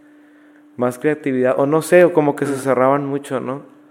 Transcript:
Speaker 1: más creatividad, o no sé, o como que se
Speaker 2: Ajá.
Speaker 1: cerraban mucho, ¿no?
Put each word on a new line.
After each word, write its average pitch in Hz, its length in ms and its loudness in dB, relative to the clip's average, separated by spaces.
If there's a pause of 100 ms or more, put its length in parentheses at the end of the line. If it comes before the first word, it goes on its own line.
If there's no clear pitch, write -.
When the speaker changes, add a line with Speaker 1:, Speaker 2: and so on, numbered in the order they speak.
(760)
Speaker 1:
más 123 220 -4
creatividad, 135 600 0
o 139 80 2
no 156 160 0
sé, 180 220 6
o 165 80 2
como 147 240 2
que 143 100 -4
se 143 60 -4
Speaker 2:
Ajá. 131 100 -6
Speaker 1:
cerraban 135 440 2
mucho, 139 340 -6
¿no? 127 220 -10 (280)